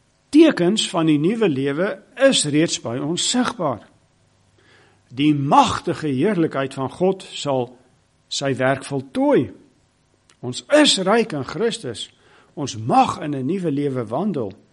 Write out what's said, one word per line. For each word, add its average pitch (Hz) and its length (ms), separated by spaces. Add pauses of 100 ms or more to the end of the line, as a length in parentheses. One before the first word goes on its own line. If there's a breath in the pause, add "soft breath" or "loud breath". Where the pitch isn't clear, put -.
(320 soft breath)
tekens 220 580
van 165 220
die 147 80
nuwe 202 300
lewe 139 380 (400)
is 247 200
reeds 151 360
by 120 200
ons 160 260
sigbaar. 165 540 (1300 soft breath)
Die 143 240
magtige 156 720
heerlikheid 143 640
van 135 180
God 185 320
sal 131 440 (640)
sy 139 240
werk 131 320
voltooi. 143 640 (920)
Ons 123 220 (160)
is 294 240
ryk 214 320
in 131 120
Christus. 160 600 (480 soft breath)
Ons 139 220
mag 190 420
in 151 160
'n 127 100
nuwe 175 260
lewe 135 360
wandel. 135 460 (200)